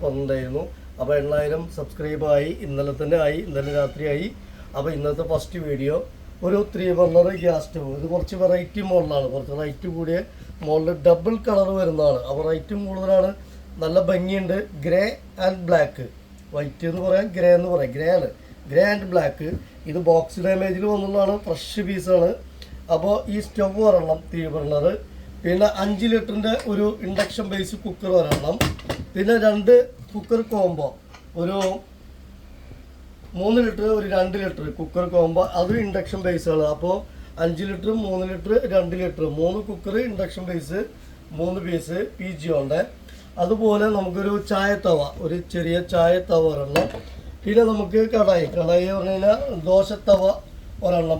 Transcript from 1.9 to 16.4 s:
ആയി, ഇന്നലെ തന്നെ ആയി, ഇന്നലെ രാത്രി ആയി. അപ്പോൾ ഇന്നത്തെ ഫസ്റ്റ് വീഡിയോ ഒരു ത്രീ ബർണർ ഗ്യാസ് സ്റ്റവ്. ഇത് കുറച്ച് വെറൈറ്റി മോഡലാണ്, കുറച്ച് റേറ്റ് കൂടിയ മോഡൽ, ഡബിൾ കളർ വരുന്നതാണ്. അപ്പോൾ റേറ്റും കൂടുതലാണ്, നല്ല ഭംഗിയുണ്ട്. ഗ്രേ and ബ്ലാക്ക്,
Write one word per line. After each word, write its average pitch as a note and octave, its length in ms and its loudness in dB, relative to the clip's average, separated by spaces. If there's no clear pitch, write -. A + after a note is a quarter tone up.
ആയി, D3 140 0
ഇന്നലെ C#3 340 -4
തന്നെ D#3 240 2
ആയി, D3+ 120 0
ഇന്നലെ C#3 280 -4
രാത്രി C#3+ 380 -2
ആയി. E3+ 120 -2
അപ്പോൾ C#3 200 -4
ഇന്നത്തെ D3 360 -2
ഫസ്റ്റ് D#3+ 340 -2
വീഡിയോ C#3+ 320 -2
ഒരു G3+ 120 4
ത്രീ F#3 160 -2
ബർണർ F3 280 6
ഗ്യാസ് D#3+ 240 2
സ്റ്റവ്. C#3+ 300 -8
ഇത് D3+ 160 -6
കുറച്ച് F3+ 280 -4
വെറൈറ്റി F3+ 480 0
മോഡലാണ്, D3+ 440 2
കുറച്ച് C#3 260 -6
റേറ്റ് D3+ 380 -6
കൂടിയ E3 200 0
മോഡൽ, D#3+ 200 2
ഡബിൾ F3 300 6
കളർ G3 240 4
വരുന്നതാണ്. D3+ 400 2
അപ്പോൾ C#3+ 200 -2
റേറ്റും G3+ 380 -4
കൂടുതലാണ്, F#3+ 420 2
നല്ല E3+ 160 2
ഭംഗിയുണ്ട്. F#3 480 0
ഗ്രേ F3+ 180 4
and F#3+ 200 -2
ബ്ലാക്ക്, C#3+ 380 2